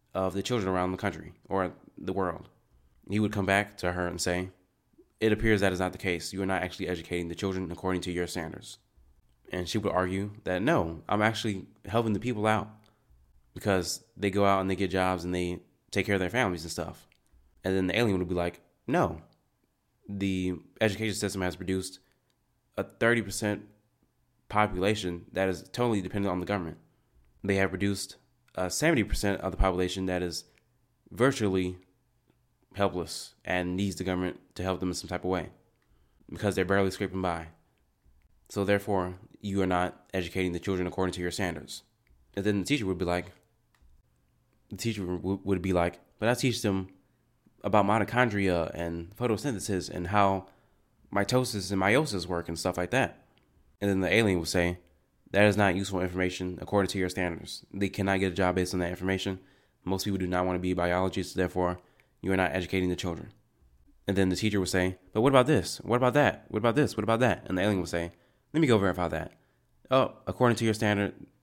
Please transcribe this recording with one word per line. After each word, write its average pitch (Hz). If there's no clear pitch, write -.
of 92
the 98
children 107
around 92
the 92
country 82
or 92
the 95
world. 90
He 104
would 104
come 104
back 101
to 90
her 90
and 85
say, 90
"It 113
appears 107
that 95
is 90
not 90
the 87
case. 87
You 95
are 95
not 92
actually 90
educating 87
the 85
children 92
according 92
to 90
your 87
standards." 80
And 90
she -
would 101
argue 95
that, 92
"No, 92
I'm 104
actually 107
helping 113
the 95
people 107
out 107
because 92
they 98
go 101
out 98
and 95
they 92
get 92
jobs 92
and 90
they 90
take -
care 101
of 92
their 90
families 95
and 82
stuff." -
And 95
then 95
the 90
alien 107
would 90
be 87
like, 87
"No, 107
the 95
education 107
system 98
has 90
produced 92
a 101
thirty 117
percent 101
population 95
that 95
is 90
totally 117
dependent 98
on 90
the 90
government. 87
They 98
have 98
produced, 98
uh, 92
seventy 147
percent 101
of 92
the 85
population 92
that 90
is 87
virtually 95
helpless 90
and 90
needs 98
the 87
government 90
to 90
help 92
them 90
in 87
some -
type 90
of 90
way 90
because 95
they're 92
barely 98
scraping 95
by. 85
So 101
therefore, 98
you 98
are 92
not 90
educating 92
the 87
children 92
according 90
to 90
your 87
standards." 82
And 98
then 101
the 90
teacher 139
would 95
be 87
like, 87
the 104
teacher 101
w-, 90
would 95
be 92
like, 87
"But 107
I 123
teach 123
them 95
about 101
mitochondria 101
and 85
photosynthesis 107
and 87
how 98
mitosis 101
and 95
meiosis 107
work 85
and 82
stuff 90
like 90
that." 123
And 101
then 98
the 87
alien 101
would 82
say, 87
"That 101
is 101
not 101
useful 95
information 90
according 98
to -
your 90
standards. 87
They 98
cannot 98
get 95
a 87
job 90
based 90
on 92
that 87
information. 95
Most 92
people 98
do 92
not 90
want 92
to 90
be 92
biologists, 90
therefore 90
you 92
are 95
not 90
educating 92
the 87
children." 87
And 98
then 95
the 90
teacher 104
would 90
say, 92
"But 110
what 135
about 127
this? 123
What -
about 123
that? 135
What 107
about 113
this? 143
What 104
about 113
that?" 120
And 92
the 90
alien 101
would 82
say, 85
"Let 147
me 160
go 117
verify 92
that. 80
Oh, 131
according 120
to 117
your 110
standard, 104